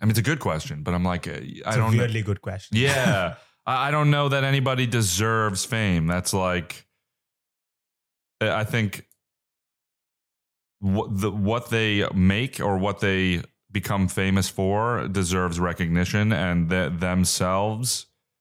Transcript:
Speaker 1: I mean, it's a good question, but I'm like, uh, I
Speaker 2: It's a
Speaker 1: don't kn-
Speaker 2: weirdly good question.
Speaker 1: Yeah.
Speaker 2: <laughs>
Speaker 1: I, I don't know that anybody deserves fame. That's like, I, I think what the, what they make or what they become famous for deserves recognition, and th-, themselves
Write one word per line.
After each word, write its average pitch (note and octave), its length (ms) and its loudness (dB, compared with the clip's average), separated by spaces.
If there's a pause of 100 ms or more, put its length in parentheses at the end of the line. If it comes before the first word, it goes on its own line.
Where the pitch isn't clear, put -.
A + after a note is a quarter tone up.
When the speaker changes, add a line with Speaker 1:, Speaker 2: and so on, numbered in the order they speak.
Speaker 1:
I G#2+ 40 -2
mean, A2 60 4
it's G#2+ 80 2
a A2 40 4
good D3+ 180 -2
question, D#2 420 -4
but F2+ 100 -4
I'm F2+ 120 0
like, F2+ 220 -2
uh, D#2 60 -8
I - 80 -10
Speaker 2:
It's - 280 -14
a A2+ 100 0
Speaker 1:
don't A2+ 140 2
kn- A#2 80 4
Speaker 2:
weirdly A2 220 0
good G2 200 -4
question. G2+ 340 -6
Speaker 1:
Yeah. A#2 600 2 (140)
Speaker 2:
<laughs> - 160 -20
Speaker 1:
I, C3 220 0
I - 20 -2
don't D3 200 2
know C#3+ 180 2
that C3+ 160 2
anybody C3 420 2
deserves G#2+ 760 0
fame. F#2 420 0
That's F2+ 280 -2
like, F2+ 520 -2 (1600)
I, G#2+ 80 2 (100)
I G#2+ 40 -2
think G#2+ 420 -2 (1700)
what G2 400 -2
the, G#2 100 0
what G#2 400 -2
they G#2+ 440 2
make G2 460 2
or G2 180 0
what G2 220 -2
they F#2+ 420 2 (280)
become G2 380 0
famous F#2+ 400 2
for G2+ 600 0
deserves F2+ 520 0
recognition, F2 720 0
and F2 360 0
th-, F2+ 300 0
themselves F#2+ 1080 0 (340)